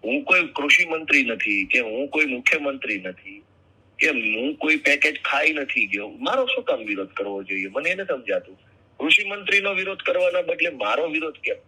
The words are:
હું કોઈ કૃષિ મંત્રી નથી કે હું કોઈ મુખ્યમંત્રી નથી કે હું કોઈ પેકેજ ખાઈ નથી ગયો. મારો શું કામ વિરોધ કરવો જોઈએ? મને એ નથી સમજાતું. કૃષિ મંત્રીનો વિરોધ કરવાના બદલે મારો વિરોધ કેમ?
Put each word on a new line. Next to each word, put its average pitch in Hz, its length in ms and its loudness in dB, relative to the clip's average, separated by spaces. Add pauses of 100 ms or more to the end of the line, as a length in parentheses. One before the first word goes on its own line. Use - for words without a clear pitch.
હું 139 200 0
કોઈ 180 220 4
કૃષિ 147 380 2
મંત્રી 160 400 2
નથી 104 400 0
કે 123 140 2
હું 123 300 -2
કોઈ 151 180 2
મુખ્યમંત્રી 131 720 0
નથી 98 440 -12 (560)
કે 160 100 4
હું 117 460 0
કોઈ 156 220 2
પેકેજ 147 460 2
ખાઈ 151 300 2
નથી 131 340 -2
ગયો. 101 220 -4
મારો 247 380 0
શું - 180 -2
કામ 117 200 0
વિરોધ 95 240 -4
કરવો 98 340 -6
જોઈએ? 95 260 -4
મને 143 220 -2
એ 185 40 0
નથી 185 200 -4
સમજાતું. 113 440 -4 (400)
કૃષિ 170 260 4
મંત્રીનો 196 500 0
વિરોધ 190 240 -4
કરવાના 180 440 2
બદલે 170 280 0
મારો 202 380 0
વિરોધ 160 260 -4
કેમ? - 220 -6 (120)